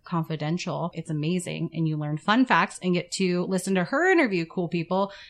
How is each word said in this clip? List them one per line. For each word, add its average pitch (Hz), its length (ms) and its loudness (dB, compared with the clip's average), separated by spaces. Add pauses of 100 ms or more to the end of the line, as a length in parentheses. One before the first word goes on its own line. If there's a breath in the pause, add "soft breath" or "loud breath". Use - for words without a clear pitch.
Confidential. 160 880 -4
It's 160 160 -10
amazing, 160 640 -2
and 160 160 0
you 156 80 0
learn 151 220 -4
fun 233 260 4
facts 180 380 2
and 180 100 0
get 175 200 -2
to 180 340 0
listen 190 300 -2
to 180 80 2
her 339 280 2
interview 208 320 2
cool 175 240 -4
people. 185 420 0 (200 loud breath)